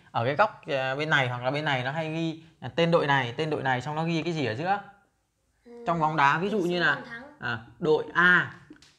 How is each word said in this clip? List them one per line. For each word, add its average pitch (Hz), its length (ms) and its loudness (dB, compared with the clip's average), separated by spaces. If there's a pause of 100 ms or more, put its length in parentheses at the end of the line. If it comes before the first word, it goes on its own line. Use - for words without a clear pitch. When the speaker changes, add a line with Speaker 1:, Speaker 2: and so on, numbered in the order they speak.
(100)
Speaker 1:
ở 120 140 -2
cái 139 120 0
góc, 214 300 2
à, 135 280 -2
bên 151 160 -4
này 135 180 2
hoặc 123 140 -6
là 127 80 0
bên 147 140 -4
này 135 200 -2
nó 131 60 -2
hay 156 220 -4
ghi, 160 300 -4 (180)
à, 123 160 -8
tên 170 140 2
đội 160 160 4
này, 131 300 2
tên 156 140 -2
đội 127 120 -2
này, 131 200 0
xong 151 120 -8
nó 156 100 -2
ghi 165 180 0
cái 170 100 -4
gì 156 140 -2
ở 110 80 -2
giữa? 180 260 -2 (840)
Speaker 2:
Ừ. 240 220 -20
Speaker 1:
Trong 170 140 0
bóng 156 160 0
đá, 143 220 4
ví 196 120 -2
dụ 214 80 -2
Speaker 2:
Tỷ 175 60 0
số 175 60 0
Speaker 1:
như 175 100 -2
là, 156 140 2
Speaker 2:
bàn 127 100 -8
thắng. - 180 -16 (160)
Speaker 1:
à, 120 200 -6 (200)
đội 156 260 2 (100)
A, 170 400 4 (440)